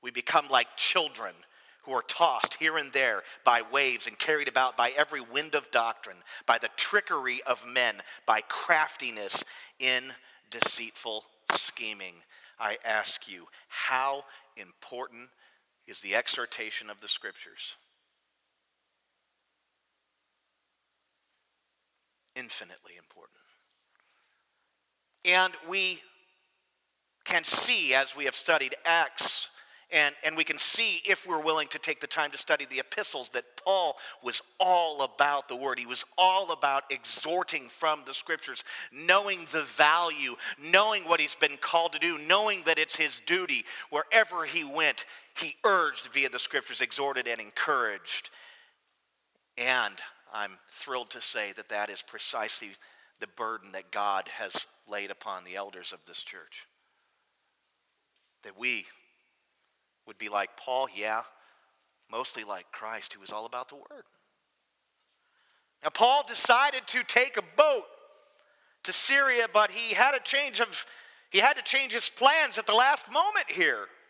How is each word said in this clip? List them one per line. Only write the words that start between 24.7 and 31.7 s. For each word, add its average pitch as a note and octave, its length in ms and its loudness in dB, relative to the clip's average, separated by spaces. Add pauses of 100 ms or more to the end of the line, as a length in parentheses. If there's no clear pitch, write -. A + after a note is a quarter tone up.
And F3+ 300 4 (140)
we F#3 320 -2 (1200)
can E3 200 2
see F3 500 2
as C3+ 220 2
we D3 80 -4
have C3 100 0
studied C#3 400 0 (100)
Acts, - 640 0 (440)
and, D3 220 4 (100)
and D#3 120 -2
we D#3+ 60 0
can D#3 160 -2
see G3+ 460 0
if G3 240 -2
we're D#3+ 140 -2
willing D#3 260 0
to D3+ 100 -8